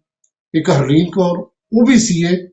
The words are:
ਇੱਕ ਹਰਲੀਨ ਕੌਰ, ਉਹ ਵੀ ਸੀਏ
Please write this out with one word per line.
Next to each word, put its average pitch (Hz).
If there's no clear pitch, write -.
ਇੱਕ 160
ਹਰਲੀਨ 147
ਕੌਰ, 175
ਉਹ 233
ਵੀ 247
ਸੀਏ 175